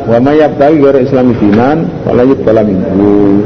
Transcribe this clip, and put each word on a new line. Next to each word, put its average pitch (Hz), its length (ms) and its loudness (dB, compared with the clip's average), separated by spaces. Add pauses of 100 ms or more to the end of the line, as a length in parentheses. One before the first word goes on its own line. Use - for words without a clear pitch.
wa 117 160 0
may 143 160 0
yabtaghi 151 480 2
ghayra 139 160 2
islami 127 400 0
dinan 117 380 0 (260)
fa - 80 -4
lan 123 160 0
yuqbala 113 320 0
minhu 101 840 0